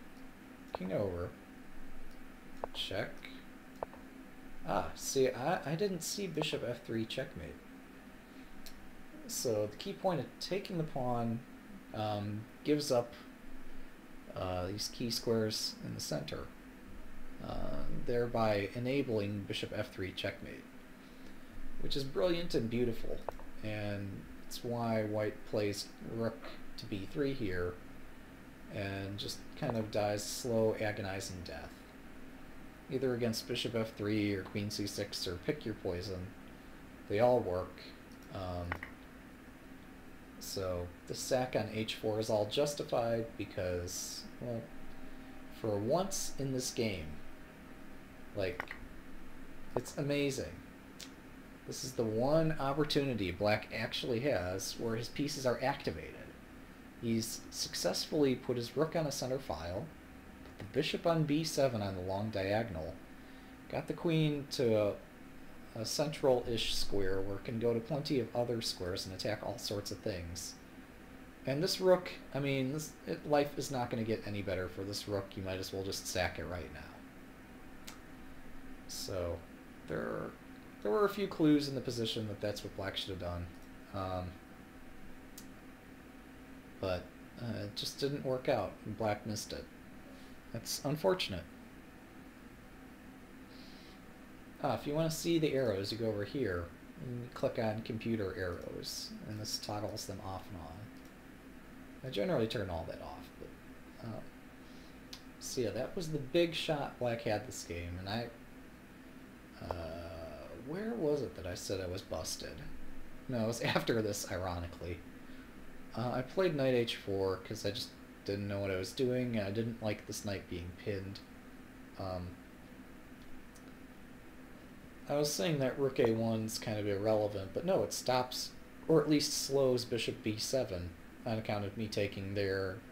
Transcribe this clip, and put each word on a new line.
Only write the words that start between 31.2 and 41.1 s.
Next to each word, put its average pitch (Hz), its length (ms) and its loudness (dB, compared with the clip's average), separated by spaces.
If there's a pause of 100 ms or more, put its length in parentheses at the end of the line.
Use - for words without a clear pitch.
death. - 240 -8 (1200)
Either 127 240 4
against 117 320 2
bishop 117 260 2
F 113 240 2
three 104 360 6
or 92 100 0
queen 104 260 0
C 104 160 0
six - 420 -2
or 90 100 -2
pick 151 280 -2
your 110 100 0
poison, 90 520 -2 (840)
they 101 100 4
all 123 200 10
work. 90 420 0 (500)
Um, 90 360 -2 (1700)
so 90 460 0 (220)
the - 80 -2